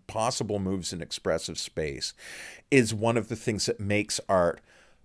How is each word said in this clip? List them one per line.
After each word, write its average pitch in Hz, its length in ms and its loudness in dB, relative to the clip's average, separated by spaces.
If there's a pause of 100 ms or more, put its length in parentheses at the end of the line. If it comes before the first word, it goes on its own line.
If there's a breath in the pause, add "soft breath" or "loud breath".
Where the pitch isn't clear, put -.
possible 110 500 -2
moves 95 340 -2
in 87 80 -8
expressive 82 580 -2
space, - 540 -6 (560 loud breath)
is 120 240 6
one 113 240 2
of 110 120 0
the 113 80 -4
things 107 300 -2
that - 120 -2
makes 104 400 0 (100)
art 87 320 4 (440 soft breath)